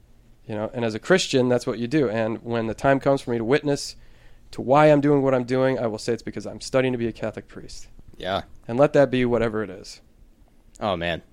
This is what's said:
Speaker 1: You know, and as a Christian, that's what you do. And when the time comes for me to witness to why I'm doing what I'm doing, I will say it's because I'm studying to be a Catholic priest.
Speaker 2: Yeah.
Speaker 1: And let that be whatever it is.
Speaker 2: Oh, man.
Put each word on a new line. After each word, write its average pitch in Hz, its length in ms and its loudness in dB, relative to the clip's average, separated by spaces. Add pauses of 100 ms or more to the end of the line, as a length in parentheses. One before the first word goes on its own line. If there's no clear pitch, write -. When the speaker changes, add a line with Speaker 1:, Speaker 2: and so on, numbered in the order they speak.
(460)
Speaker 1:
You 110 100 -8
know, 107 180 -4
and 120 100 -4
as 110 100 -2
a 107 60 -6
Christian, 139 500 2
that's 123 160 0
what 113 140 -6
you 120 80 -4
do. 131 220 0
And 110 340 -4
when 117 240 -4
the 107 60 -4
time 139 260 2
comes 139 220 0
for 127 100 -6
me 120 60 0
to 113 80 -2
witness 143 500 -2 (560)
to - 100 -10
why 139 300 6
I'm 147 80 6
doing 143 220 4
what 131 120 2
I'm 123 120 0
doing, 131 340 0
I 120 80 -2
will 107 100 -4
say 120 140 -4
it's 113 100 -4
because 107 240 -10
I'm 104 140 -12
studying 131 320 0
to 123 60 -2
be 117 100 -2
a 110 60 -6
Catholic - 340 -10
priest. - 400 -16 (300)
Speaker 2:
Yeah. 92 240 -2 (260)
Speaker 1:
And 117 100 -6
let 143 160 4
that 139 160 4
be 127 140 0
whatever 113 400 0
it 95 60 -10
is. - 320 -18 (800)
Speaker 2:
Oh, 101 160 -2
man. 85 240 -4 (120)